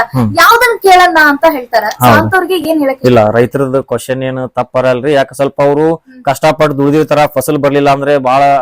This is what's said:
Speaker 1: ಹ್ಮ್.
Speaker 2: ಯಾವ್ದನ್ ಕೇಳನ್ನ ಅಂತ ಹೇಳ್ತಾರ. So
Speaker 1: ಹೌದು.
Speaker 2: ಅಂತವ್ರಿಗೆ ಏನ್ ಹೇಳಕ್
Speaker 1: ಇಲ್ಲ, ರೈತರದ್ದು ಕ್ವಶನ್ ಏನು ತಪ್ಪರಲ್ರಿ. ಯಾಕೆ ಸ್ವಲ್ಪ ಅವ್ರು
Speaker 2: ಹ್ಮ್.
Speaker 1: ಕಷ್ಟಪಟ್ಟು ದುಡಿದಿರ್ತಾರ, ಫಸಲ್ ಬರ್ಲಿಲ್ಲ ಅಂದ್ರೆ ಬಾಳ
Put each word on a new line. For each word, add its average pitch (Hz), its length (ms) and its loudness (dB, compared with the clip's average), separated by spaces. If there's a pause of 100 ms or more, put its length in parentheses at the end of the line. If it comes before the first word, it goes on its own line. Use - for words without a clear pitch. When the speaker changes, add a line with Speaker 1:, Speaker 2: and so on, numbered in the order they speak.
(180)
Speaker 1:
ಹ್ಮ್. 226 180 -2
Speaker 2:
ಯಾವ್ದನ್ 453 440 2
ಕೇಳನ್ನ 359 420 4
ಅಂತ 294 280 2
ಹೇಳ್ತಾರ. 247 340 -4
So 165 220 -4
Speaker 1:
ಹೌದು. 311 160 4
Speaker 2:
ಅಂತವ್ರಿಗೆ 359 480 -2
ಏನ್ 320 100 0
ಹೇಳಕ್ 269 260 -2
Speaker 1:
ಇಲ್ಲ, 113 240 2
ರೈತರದ್ದು 127 540 -2
ಕ್ವಶನ್ 127 400 -8
ಏನು 131 240 -8
ತಪ್ಪರಲ್ರಿ. 127 680 -2
ಯಾಕೆ 135 220 -2
ಸ್ವಲ್ಪ 139 260 -4
ಅವ್ರು 147 340 0
Speaker 2:
ಹ್ಮ್. - 280 -20
Speaker 1:
ಕಷ್ಟಪಟ್ಟು 151 540 -2
ದುಡಿದಿರ್ತಾರ, 147 480 0
ಫಸಲ್ 143 320 -2
ಬರ್ಲಿಲ್ಲ 143 320 0
ಅಂದ್ರೆ 139 280 0
ಬಾಳ 131 240 0 (200)